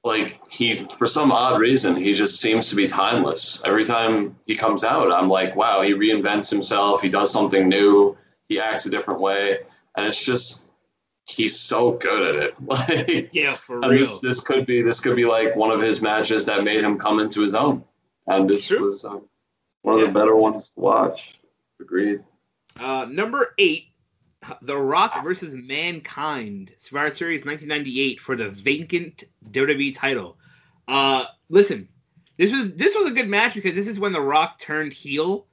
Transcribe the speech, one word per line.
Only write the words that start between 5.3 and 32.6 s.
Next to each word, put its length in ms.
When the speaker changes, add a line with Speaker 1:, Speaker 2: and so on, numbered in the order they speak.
Speaker 1:
"Wow, 260
he 120
reinvents 560
himself. 520
He 80
does 220
something 380
new. 480
He 100
acts 260
a 40
different 320
way." 380
And 120
it's 160
just, 420
he's 320
so 360
good 420
at 80
it. 160
<laughs> 80
Like, 640
Speaker 2:
Yeah, 240
for 240
Speaker 1:
and 120
Speaker 2:
real. 80
Speaker 1:
this, 200
this 220
could 240
be, 160
this 180
could 160
be, 100
like, 300
one 160
of 80
his 220
matches 460
that 180
made 180
him 140
come 240
into 200
his 140
own. 300
And 220
this 180
Speaker 2:
True. 160
Speaker 1:
was, 220
um, 160
one 120
of 60
Speaker 2:
Yeah. 60
Speaker 1:
the 60
better 220
ones 360
to 80
watch. 560
Agreed. 440
Speaker 2:
Uh, 280
number 520
eight, 260
The 120
Rock 480
versus 300
Mankind, 1300
Survivor 360
Series 300
nineteen 220
ninety-eight 520
for 160
the 140
vacant 720
W 160
W 220
E 40
title. 440
Uh, 380
listen, 380
this 140
was, 220